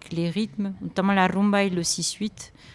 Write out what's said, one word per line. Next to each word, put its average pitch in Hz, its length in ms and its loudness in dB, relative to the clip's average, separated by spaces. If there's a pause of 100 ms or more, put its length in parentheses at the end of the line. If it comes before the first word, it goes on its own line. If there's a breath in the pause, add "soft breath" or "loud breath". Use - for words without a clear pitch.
(100)
les 170 200 -2
rythmes, 202 500 -2
notamment 190 320 0
la 185 160 4
rumba 202 360 4
et 196 60 0
le 175 120 0
six-huit. - 720 -6 (200 loud breath)